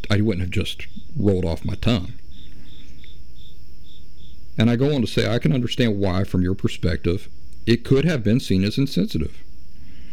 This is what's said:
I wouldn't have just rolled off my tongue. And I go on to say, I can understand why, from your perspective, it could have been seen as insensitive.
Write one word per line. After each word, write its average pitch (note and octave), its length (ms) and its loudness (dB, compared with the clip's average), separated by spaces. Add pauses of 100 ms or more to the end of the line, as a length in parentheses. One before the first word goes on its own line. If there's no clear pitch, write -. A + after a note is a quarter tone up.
(100)
I G#2 100 4
wouldn't G#2 220 0
have F2+ 80 -2
just - 360 -2 (300)
rolled G2 280 2
off E2 200 -2
my - 100 -2
tongue. G#2+ 400 0 (2500)
And A2+ 120 4
I A#2+ 60 4
go C3+ 180 2
on C#3+ 100 0
to G#2+ 40 2
say, G#2+ 260 0
I A#2+ 60 2
can D#3 140 2
understand A#2 480 2
why, F#2+ 240 2
from F#2 180 2
your F#2 120 2
perspective, E2+ 720 0 (360)
it A2+ 200 2
could C#3 200 4
have D#3 200 0
been G#2+ 160 2
seen F#2+ 240 2
as G#2+ 120 0
insensitive. C#3 680 0 (680)